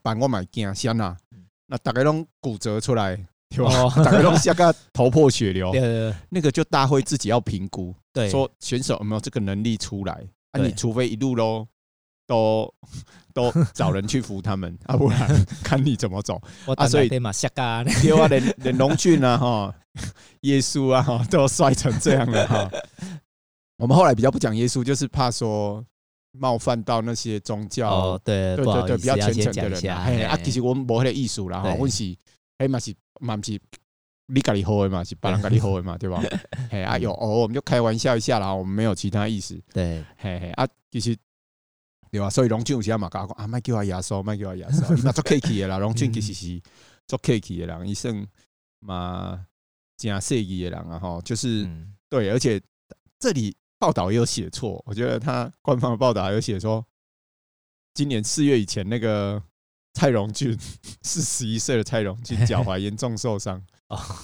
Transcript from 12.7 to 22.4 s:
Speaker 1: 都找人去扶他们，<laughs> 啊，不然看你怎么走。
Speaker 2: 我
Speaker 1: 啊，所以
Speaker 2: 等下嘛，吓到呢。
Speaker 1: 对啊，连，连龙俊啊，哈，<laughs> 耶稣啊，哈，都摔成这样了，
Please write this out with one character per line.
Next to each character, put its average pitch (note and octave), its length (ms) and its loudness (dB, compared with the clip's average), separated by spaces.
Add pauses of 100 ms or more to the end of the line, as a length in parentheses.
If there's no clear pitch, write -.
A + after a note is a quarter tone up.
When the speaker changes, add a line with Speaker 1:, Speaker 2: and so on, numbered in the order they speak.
Speaker 1:
都 B2 180 2 (220)
找 G2 180 0
人 G2 160 -2
去 C3 140 0
扶 G2 200 -8
他 G2 140 -2
们， F2+ 240 -6
<laughs> - 80 -20
啊， C3 80 0
不 A2 140 4
然 A2 360 4 (160)
看 - 220 2
你 C#3 120 2
怎 G2 140 -2
么 F#2+ 120 -6
走。 - 200 -4 (240)
Speaker 2:
我 C3 100 0
Speaker 1:
啊， C#3+ 120 4
所 C#3+ 160 6
以 A#2+ 60 4
Speaker 2:
等 C3 80 0
下 B2 40 0
嘛， A2 120 -2
吓 C3 160 -2
到 A#2 340 -2
呢。 D3 80 0 (100)
Speaker 1:
对 D#3 160 8
啊， D#3 100 8
连， C3+ 320 4
连 B2+ 180 0
龙 C#3 180 4
俊 D#3+ 280 6
啊， A#2+ 140 4
哈， G#2+ 380 0 (320)
<laughs> - 340 -18
耶 C#3 180 2
稣 C3+ 320 0
啊， B2+ 100 4
哈， A#2+ 300 0
都 C#3+ 160 6
摔 C3+ 260 4
成 - 260 0
这 - 140 4
样 B2 160 2
了， G#2+ 180 2